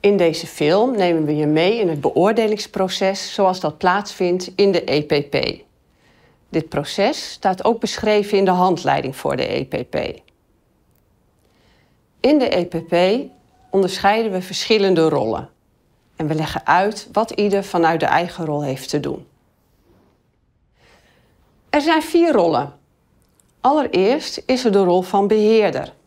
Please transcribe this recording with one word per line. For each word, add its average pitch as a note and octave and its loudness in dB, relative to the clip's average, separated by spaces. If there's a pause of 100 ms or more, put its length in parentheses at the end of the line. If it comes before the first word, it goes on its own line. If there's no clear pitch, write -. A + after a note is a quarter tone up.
In G3+ 4
deze E3 2
film G#3 0
nemen F3 2
we D3 0
je D3+ 0
mee E3+ 2
in G3+ 0
het D#3 -4
beoordelingsproces G3 -2
zoals F#3 0
dat D3+ -4
plaatsvindt F#3 -2
in G3 4
de E3+ 0
E D3 0
P D3 -2
P. - -4 (840)
Dit - -4
proces - -4
staat F#3 -4
ook A#3 0
beschreven G#3 0
in G3 4
de F#3 4
handleiding D#3 0
voor C#3 -4
de - -4
E C#3 -4
P - -8
P. - -6 (2250)
In D4 4
de B3+ 2
E F3 0
P E3 -8
P F#3 0 (400)
onderscheiden G3 0
we F#3 -4
verschillende F#3 2
rollen. A#2+ -2 (680)
En D#3+ -4
we D#3 0
leggen - -4
uit F#3+ 0
wat A3 -2
ieder G3+ 0
vanuit E3 0
de - 0
eigen E3+ -2
rol D3 -4
heeft C#3 -8
te D3+ -4
doen. - -10 (2500)
Er D4 2
zijn D#4 2
vier E4+ 0
rollen. D#3 0 (840)
Allereerst C4 0
is B3+ 0
er A3 2
de G3 4
rol F3+ 4
van G3+ 0
beheerder. G#3 2 (120)